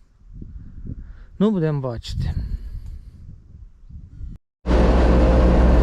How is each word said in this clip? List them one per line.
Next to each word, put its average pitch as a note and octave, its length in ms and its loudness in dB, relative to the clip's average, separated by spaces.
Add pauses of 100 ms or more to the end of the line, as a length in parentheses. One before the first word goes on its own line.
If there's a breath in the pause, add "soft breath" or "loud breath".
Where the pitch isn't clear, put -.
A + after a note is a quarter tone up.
(1400 loud breath)
Ну, G#3 120 2
будемо D#3 300 -2
бачити. - 520 -6 (3500 loud breath)